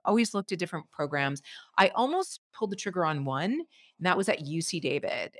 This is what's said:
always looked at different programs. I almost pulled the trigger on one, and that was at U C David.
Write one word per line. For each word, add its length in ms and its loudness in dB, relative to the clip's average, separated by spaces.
always 300 4
looked 180 -4
at 60 -2
different 320 -6
programs. 500 -2
I 100 8
almost 520 0
pulled 200 -4
the 40 -6
trigger 300 0
on 180 0
one, 280 0
and 540 -6
that 120 4
was 100 2
at 140 0
U 180 -4
C 200 -2
David. 600 -2